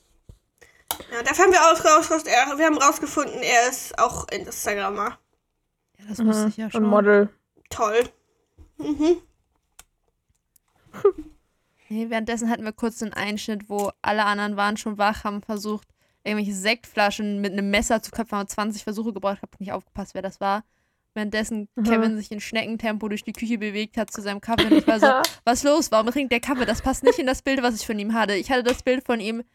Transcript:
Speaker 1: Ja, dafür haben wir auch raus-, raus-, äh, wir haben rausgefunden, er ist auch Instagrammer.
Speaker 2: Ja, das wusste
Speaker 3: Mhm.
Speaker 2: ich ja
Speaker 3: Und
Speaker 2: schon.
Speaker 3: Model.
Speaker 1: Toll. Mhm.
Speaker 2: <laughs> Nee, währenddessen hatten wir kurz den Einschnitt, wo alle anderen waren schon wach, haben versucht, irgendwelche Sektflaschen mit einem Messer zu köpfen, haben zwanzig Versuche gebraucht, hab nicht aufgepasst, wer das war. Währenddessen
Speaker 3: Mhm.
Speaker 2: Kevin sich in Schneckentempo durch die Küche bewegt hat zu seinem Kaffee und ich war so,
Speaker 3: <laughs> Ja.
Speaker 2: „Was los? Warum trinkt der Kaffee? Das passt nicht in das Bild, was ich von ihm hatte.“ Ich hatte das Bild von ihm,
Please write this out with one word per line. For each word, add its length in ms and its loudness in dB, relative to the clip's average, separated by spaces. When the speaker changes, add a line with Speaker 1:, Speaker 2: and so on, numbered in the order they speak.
Speaker 1:
Ja, 100 -6
dafür 220 2
haben 80 8
wir 80 6
auch 240 6
raus-, 260 6
raus-, 160 0
äh, 320 2
wir 80 4
haben 120 2
rausgefunden, 640 0
er 260 4
ist 300 -8
auch 300 0
Instagrammer. 880 -6
Speaker 2:
Ja, 100 -20
das 160 -4
wusste 200 2
Speaker 3:
Mhm. 40 0
Speaker 2:
ich 80 -4
ja 100 -8
Speaker 3:
Und 60 -8
Speaker 2:
schon. 140 0
Speaker 3:
Model. 420 6
Speaker 1:
Toll. 380 0
Mhm. 400 0
Speaker 2:
<laughs> 400 0
Nee, 220 -6
währenddessen 400 -2
hatten 140 -4
wir 80 -6
kurz 260 -6
den 140 -8
Einschnitt, 560 -6
wo 240 -2
alle 220 0
anderen 320 -2
waren 200 0
schon 220 -8
wach, 240 0
haben 180 -6
versucht, 460 -6
irgendwelche 280 -2
Sektflaschen 880 -2
mit 120 -2
einem 180 -2
Messer 320 0
zu 80 -16
köpfen, 280 -6
haben 100 -6
zwanzig 340 -6
Versuche 300 -6
gebraucht, 280 -4
hab 200 -20
nicht 100 -10
aufgepasst, 440 -10
wer 80 -8
das 180 -10
war. 240 -2
Währenddessen 640 -4
Speaker 3:
Mhm. 80 0
Speaker 2:
Kevin 320 2
sich 160 -10
in 80 -8
Schneckentempo 680 -4
durch 140 -4
die 100 -10
Küche 260 -4
bewegt 380 -6
hat 140 -4
zu 100 -12
seinem 200 -6
Kaffee 260 0
und 80 4
ich 140 4
war 100 4
so, 80 8
Speaker 3:
<laughs> 0 -
Ja. 160 4
Speaker 2:
„Was 180 2
los? 300 2
Warum 180 4
trinkt 220 -2
der 80 0
Kaffee? 260 -2
Das 160 -2
passt 220 -2
nicht 160 6
in 60 -2
das 160 0
Bild, 200 0
was 180 0
ich 60 -10
von 140 -4
ihm 140 -2
hatte.“ 200 0
Ich 160 -4
hatte 140 2
das 180 0
Bild 240 0
von 140 -2
ihm, 240 -6